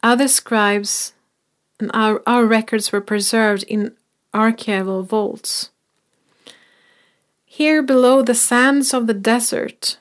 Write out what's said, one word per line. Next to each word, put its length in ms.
Other 260
scribes 840
and 160
our, 320
our 200
records 440
were 100
preserved 640
in 280
archival 760
vaults. 640
Here 380
below 400
the 120
sands 600
of 120
the 80
desert 880